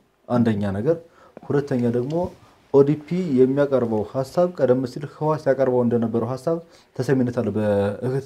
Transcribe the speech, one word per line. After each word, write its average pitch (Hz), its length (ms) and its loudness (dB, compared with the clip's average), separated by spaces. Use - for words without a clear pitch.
አንደኛ 113 420 2
ነገር። 123 260 0
ሁለተኛ 139 480 -2
ደግሞ 120 220 -4
ኦዲፒ 143 340 4
የሚያቀርበው 127 760 2
ሐሳብ 135 460 -2
ቀደም 127 320 2
ሲል 151 220 -10
ህወሓት 151 340 -4
ሲያቀርበው 131 400 2
እንደነበረው 117 460 0
ሐሳብ 131 300 -4
ተሰሚነት 127 420 0
አለው 107 160 -2
በእህት 104 720 0